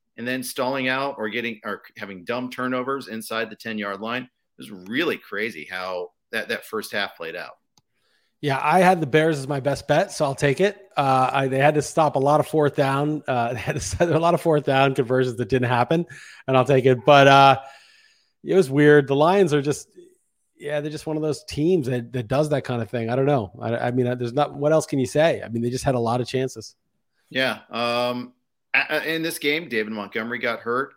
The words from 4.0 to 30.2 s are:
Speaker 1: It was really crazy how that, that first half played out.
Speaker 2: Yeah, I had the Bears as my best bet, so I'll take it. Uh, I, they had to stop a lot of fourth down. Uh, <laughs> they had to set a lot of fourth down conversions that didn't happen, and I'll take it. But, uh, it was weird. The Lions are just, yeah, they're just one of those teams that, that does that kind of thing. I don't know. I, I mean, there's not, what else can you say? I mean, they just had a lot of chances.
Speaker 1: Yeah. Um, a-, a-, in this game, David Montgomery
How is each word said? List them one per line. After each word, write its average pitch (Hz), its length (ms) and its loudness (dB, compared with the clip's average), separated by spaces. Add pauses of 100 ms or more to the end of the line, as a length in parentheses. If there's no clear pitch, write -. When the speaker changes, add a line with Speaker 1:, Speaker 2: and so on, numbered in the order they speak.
Speaker 1:
It 123 60 -18 (280)
was - 140 -20
really 107 460 -4
crazy 101 520 -10
how 92 400 -8 (220)
that, 113 180 -8
that 113 160 -6
first 107 260 -10
half 101 260 -6
played 82 180 -12
out. 76 180 -12 (880)
Speaker 2:
Yeah, 139 200 -2
I 165 200 4
had 180 200 4
the 151 60 -2
Bears 156 320 2
as 131 80 -8
my 143 120 -4
best 131 280 -4
bet, 175 240 2
so 156 140 -2
I'll 135 100 -2
take 143 260 0
it. 196 340 -2
Uh, 131 380 2
I, 135 140 0
they 131 100 -2
had 147 180 4
to 147 60 2
stop 151 340 0
a 143 40 2
lot 147 200 4
of 147 80 0
fourth 147 280 0
down. 143 520 0
Uh, 120 260 -2
<laughs> - 0 -
they 117 60 -8
had - 160 -6
to - 60 -6
set - 300 -2
a 156 80 2
lot 170 160 2
of - 60 -4
fourth 151 240 0
down 135 280 4
conversions 127 440 0
that 120 120 -4
didn't 123 200 0
happen, 127 360 2 (420)
and 131 80 0
I'll 127 100 4
take 131 200 4
it. 127 180 4
But, 139 240 10
uh, 139 340 8 (840)
it 151 100 -2
was 175 160 4
weird. 147 380 6
The 139 80 0
Lions 165 380 4
are 147 100 0
just, - 260 -4 (680)
yeah, 147 220 -6
they're 151 120 -6
just 151 160 -10
one 156 100 -4
of 156 60 -4
those 151 220 -4
teams 156 420 0
that, 120 260 -6
that 120 140 -6
does 147 220 0
that 139 140 -2
kind 120 180 -4
of 113 80 -8
thing. 117 200 -4
I 120 60 -2
don't 135 100 0
know. 131 340 0
I, 117 280 -4
I 123 40 -2
mean, 127 260 0
there's 120 160 -6
not, 143 200 0
what 143 180 0
else 156 140 2
can 139 140 -4
you 123 80 0
say? 147 360 0
I 101 60 -14
mean, 117 140 -4
they 120 60 -2
just 127 140 -8
had 135 120 0
a 120 40 0
lot 117 220 -2
of 120 60 -6
chances. 131 480 -6 (540)
Speaker 1:
Yeah. 127 300 -2 (120)
Um, 120 600 -4 (400)
a-, 135 160 0
a-, 151 260 -4
in 160 80 -6
this 160 160 -6
game, 147 280 -2
David 110 240 -4
Montgomery 113 480 -8